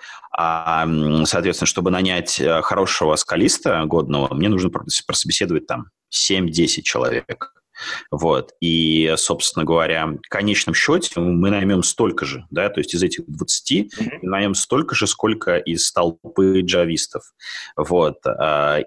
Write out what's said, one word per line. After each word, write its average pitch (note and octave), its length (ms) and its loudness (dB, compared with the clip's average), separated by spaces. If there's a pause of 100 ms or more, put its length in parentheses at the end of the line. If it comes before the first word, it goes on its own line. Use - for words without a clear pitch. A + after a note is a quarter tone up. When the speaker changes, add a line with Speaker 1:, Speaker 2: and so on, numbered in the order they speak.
(320)
Speaker 1:
А, E2 540 0
м, D#2 400 2
соответственно, F2 420 0
чтобы F2+ 240 0
нанять, F2+ 480 0
э, D#2+ 220 2
хорошего F#2 560 0
скалиста F2 680 0
годного, C#2+ 480 0
мне D#2 160 0
нужно F#2 200 2
прос-, - 360 -6
прособеседовать - 640 -2
там B1+ 200 -6 (220)
семь-десять E2+ 760 0
человек. - 640 -4 (580)
Вот. D2 520 0
И, D#2+ 560 2
собственно - 480 -2
говоря, D#2+ 420 2
в D2 220 -8
конечном G2+ 440 0
счете - 460 0
мы F2 300 4
наймем G2 340 4
столько - 400 0
же, C2+ 260 -8
да, F#2 200 0
то G2+ 100 -6
есть - 140 -4
из F2 100 2
этих - 240 -2
двадцати - 600 -2 (100)
Speaker 2:
Мгм. - 100 -4 (120)
Speaker 1:
мы F#2 80 -6
наймем G2 260 0
столько - 400 -2
же, G#2 120 0
сколько G#2+ 500 0
из E2 340 -2
толпы F#2+ 680 2
джавистов. F2 640 0 (520)
Вот. D#2 500 0
А, D2 600 2